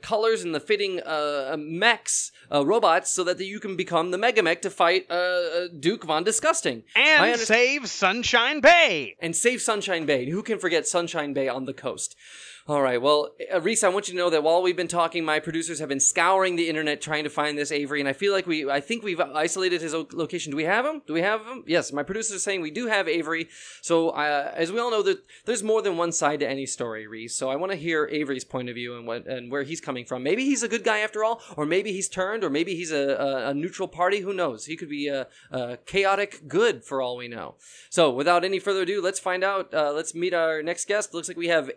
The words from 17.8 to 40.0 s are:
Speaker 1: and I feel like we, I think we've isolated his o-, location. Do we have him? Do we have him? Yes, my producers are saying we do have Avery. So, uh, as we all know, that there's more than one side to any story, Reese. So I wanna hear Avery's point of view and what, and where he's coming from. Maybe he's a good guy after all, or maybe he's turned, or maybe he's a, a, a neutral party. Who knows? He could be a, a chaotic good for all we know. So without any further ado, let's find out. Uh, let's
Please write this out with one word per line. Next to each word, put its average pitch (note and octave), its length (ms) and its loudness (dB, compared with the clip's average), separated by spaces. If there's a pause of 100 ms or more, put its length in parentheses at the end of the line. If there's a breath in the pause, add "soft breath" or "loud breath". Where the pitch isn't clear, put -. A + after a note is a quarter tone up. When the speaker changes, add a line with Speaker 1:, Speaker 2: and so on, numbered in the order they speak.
Speaker 1:
and C#3 100 0
I C3+ 40 0
feel G3+ 200 0
like F#3 140 0
we, D#3 200 0
I C#3+ 120 2
think A3 240 -4
we've F3+ 160 -2
isolated E3+ 640 0
his D#3 100 -4
o-, D#3+ 200 -4
location. E3 360 -6
Do C#3 80 -6
we D#3+ 60 0
have G3+ 200 2
him? D4+ 220 -6
Do D3+ 80 -6
we E3 80 0
have G#3+ 240 0
him? A#3+ 220 -14
Yes, D#3 260 0
my C#3+ 80 -2
producers G3+ 360 -6
are - 20 -4
saying F#3+ 220 -2
we D#3 100 -8
do A3+ 160 -6
have G3+ 200 0
Avery. D#3+ 420 -2 (340 loud breath)
So, E3 260 2
uh, D3 460 0
as E3 160 0
we A3 80 -2
all A#3+ 100 0
know, G#3+ 140 2
that F#3+ 160 2 (260 soft breath)
there's A3 160 0
more G#3+ 220 2
than F#3+ 120 0
one E3+ 160 0
side D3+ 280 2
to C#3 100 0
any C3+ 160 -4
story, A2 400 -8
Reese. A2+ 300 -10
So C3 160 -2
I C3+ 40 -2
wanna F#3 200 -4
hear D#3+ 360 0
Avery's C#3 320 -2
point B2+ 260 -8
of B2 40 -8
view A#2+ 240 -8
and A#2 80 -14
what, A#2 220 -8
and B2 240 -8
where C#3 100 -2
he's D#3 180 -8
coming B2+ 240 -8
from. B2+ 200 -6
Maybe G3 200 2
he's C4+ 200 0
a A#3 40 -2
good G#3 160 -2
guy G#3+ 180 2
after G#3+ 220 -2
all, A3 200 0 (120 loud breath)
or D3 120 -2
maybe G3 260 0
he's F#3 160 -4
turned, G3 340 -4
or E3 60 2
maybe E3+ 260 -2
he's E3 160 -6
a, C#3 240 0
a, C3+ 340 0
a C#3 40 -2
neutral E3+ 340 -4
party. F#3 340 0
Who F#3+ 120 -4
knows? D3+ 320 -4
He D#3 100 -10
could D#3+ 140 -12
be C#3+ 180 -6
a, C3+ 200 -4 (240 soft breath)
a B2 340 -6
chaotic G3 640 0
good F3 360 2
for C3+ 160 -4
all C3 160 -2
we B2 120 -10
know. A2+ 300 -10 (340 loud breath)
So D#3+ 180 6
without D#3 340 4
any F#3+ 140 2
further F#3+ 240 0
ado, F#3+ 220 0
let's F#3+ 160 -2
find F#3 240 -2
out. G3 280 0
Uh, D3 220 2
let's D#3+ 220 -4